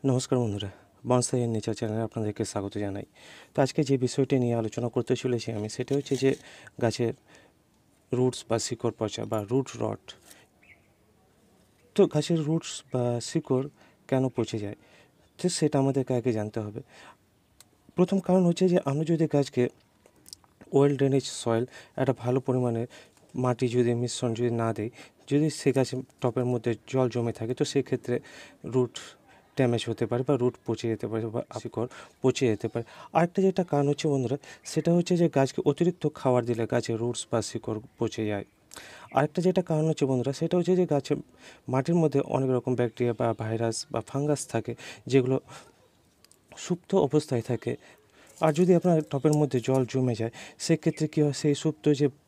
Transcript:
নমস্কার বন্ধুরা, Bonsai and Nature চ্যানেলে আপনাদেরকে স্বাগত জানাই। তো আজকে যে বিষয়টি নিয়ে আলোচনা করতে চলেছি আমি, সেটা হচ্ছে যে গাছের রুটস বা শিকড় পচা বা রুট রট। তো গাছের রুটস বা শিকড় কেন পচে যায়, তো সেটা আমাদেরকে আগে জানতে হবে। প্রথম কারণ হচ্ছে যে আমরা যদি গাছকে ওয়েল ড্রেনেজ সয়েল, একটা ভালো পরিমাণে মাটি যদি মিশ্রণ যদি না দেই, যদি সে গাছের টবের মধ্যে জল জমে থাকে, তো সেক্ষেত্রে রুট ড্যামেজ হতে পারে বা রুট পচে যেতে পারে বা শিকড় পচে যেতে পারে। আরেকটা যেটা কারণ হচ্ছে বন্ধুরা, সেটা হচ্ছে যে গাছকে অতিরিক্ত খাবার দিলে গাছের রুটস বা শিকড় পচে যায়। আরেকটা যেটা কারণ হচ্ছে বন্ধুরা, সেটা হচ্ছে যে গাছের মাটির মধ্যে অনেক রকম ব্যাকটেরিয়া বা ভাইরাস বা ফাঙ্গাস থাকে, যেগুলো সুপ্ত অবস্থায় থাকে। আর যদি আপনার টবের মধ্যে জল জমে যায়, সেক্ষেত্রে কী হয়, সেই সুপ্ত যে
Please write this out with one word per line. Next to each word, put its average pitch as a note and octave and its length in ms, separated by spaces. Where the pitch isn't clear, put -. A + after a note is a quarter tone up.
নমস্কার B2+ 320
বন্ধুরা, G#2 280
Bonsai B2 360
and A#2 100
Nature G#2+ 240
চ্যানেলে A2 300
আপনাদেরকে G#2+ 340
স্বাগত G2+ 220
জানাই। G2 220
তো - 120
আজকে - 240
যে C#3 60
বিষয়টি C3 380
নিয়ে A#2+ 180
আলোচনা A#2 340
করতে B2 280
চলেছি A#2+ 260
আমি, G#2+ 180
সেটা C3 200
হচ্ছে C#3 260
যে C3+ 80
গাছের A#2 300
রুটস B2+ 300
বা A2+ 80
শিকড় A#2 340
পচা A2 220
বা A2 60
রুট B2+ 180
রট। A2 220
তো G3+ 80
গাছের D#3+ 340
রুটস E3 240
বা B2 120
শিকড় C3+ 380
কেন C3 140
পচে A#2 280
যায়, G#2 140
তো - 80
সেটা D3 240
আমাদেরকে C3+ 360
আগে A#2+ 200
জানতে G#2 260
হবে। G#2 160
প্রথম F3+ 300
কারণ F#3 220
হচ্ছে E3+ 240
যে F3+ 60
আমরা D3+ 220
যদি D#3+ 120
গাছকে C3+ 280
ওয়েল C#3+ 240
ড্রেনেজ C3+ 280
সয়েল, A#2 220
একটা C3 220
ভালো B2 240
পরিমাণে B2 360
মাটি B2 220
যদি A#2+ 140
মিশ্রণ A#2+ 360
যদি A#2+ 120
না A2+ 140
দেই, A2 140
যদি D3 160
সে - 180
গাছের C3 220
টবের B2 300
মধ্যে A#2+ 180
জল C3 220
জমে A#2 240
থাকে, A#2 200
তো A#2 140
সেক্ষেত্রে B2 440
রুট B2 200
ড্যামেজ A#2+ 320
হতে A#2 200
পারে A#2+ 180
বা D3 140
রুট B2 120
পচে A#2 260
যেতে G#2 180
পারে A2+ 140
বা A#2+ 80
শিকড় A#2 260
পচে C3 300
যেতে G#2 200
পারে। A#2 120
আরেকটা F3 300
যেটা F#3 160
কারণ C#3+ 180
হচ্ছে C#3+ 220
বন্ধুরা, C3 240
সেটা E3 240
হচ্ছে F3 240
যে E3+ 60
গাছকে C3+ 240
অতিরিক্ত F3 340
খাবার B2 280
দিলে A#2 240
গাছের A#2 300
রুটস A#2+ 280
বা A#2 80
শিকড় G#2+ 300
পচে A2+ 320
যায়। G2+ 160
আরেকটা D3+ 300
যেটা F#3 240
কারণ D#3 200
হচ্ছে D3+ 200
বন্ধুরা, B2+ 300
সেটা E3 180
হচ্ছে F3+ 220
যে F3+ 40
গাছের C#3 240
মাটির C3+ 300
মধ্যে C#3+ 180
অনেক C3 200
রকম B2+ 220
ব্যাকটেরিয়া A#2+ 420
বা A#2+ 80
ভাইরাস A2+ 340
বা A#2 80
ফাঙ্গাস C#3+ 300
থাকে, A2+ 200
যেগুলো C3 240
সুপ্ত - 260
অবস্থায় C3 440
থাকে। A#2+ 220
আর D#3+ 140
যদি F3+ 200
আপনার E3 200
টবের D3+ 280
মধ্যে C3 180
জল C3 140
জমে B2+ 280
যায়, A2+ 120
সেক্ষেত্রে D#3 460
কী D#3 120
হয়, D3 180
সেই D3 200
সুপ্ত D#3 220
যে D3 60